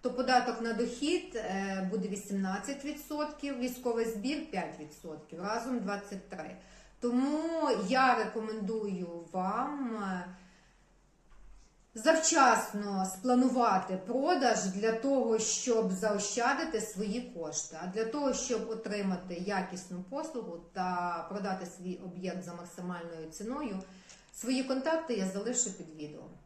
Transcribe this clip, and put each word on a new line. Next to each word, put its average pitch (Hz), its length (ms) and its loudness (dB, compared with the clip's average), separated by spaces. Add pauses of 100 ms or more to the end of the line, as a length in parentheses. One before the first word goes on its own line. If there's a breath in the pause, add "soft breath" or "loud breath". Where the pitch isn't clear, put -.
то 247 100 -2
податок 247 520 2
на 233 100 -2
дохід, 285 600 0
е, 190 560 -2
буде 190 180 -2
вісімнадцять 196 760 -4
відсотків, 294 760 -4
військовий 240 460 0
збір 240 460 -4
п'ять 170 300 -4
відсотків, 156 600 -12
разом 233 360 -2
двадцять 196 500 -6
три. - 280 -10 (440 loud breath)
Тому 302 680 2 (200)
я 254 260 6
рекомендую 214 920 -2 (240)
вам, 226 640 -2
е, 190 280 -4 (1700 loud breath)
завчасно 226 1120 6
спланувати 240 920 4
продаж 254 680 4
для 202 280 2
того, 226 460 2
щоб 220 540 2
заощадити 226 880 0
свої 202 400 -4
кошти. 160 640 -6
А 185 40 -6
для 208 180 -2
того, 269 300 0
щоб 208 360 -2
отримати 190 640 -2
якісну 180 760 -4
послугу 247 480 -6 (140)
та 175 560 -2
продати 190 380 -4
свій 180 380 -8
об'єкт 180 400 -6
за 170 100 -10
максимальною 170 760 -8
ціною, 220 520 -6 (520 loud breath)
свої 254 300 0
контакти 269 500 0
я 190 120 0
залишу 208 460 -2
під 160 240 -14
відео. 151 260 -12 (240)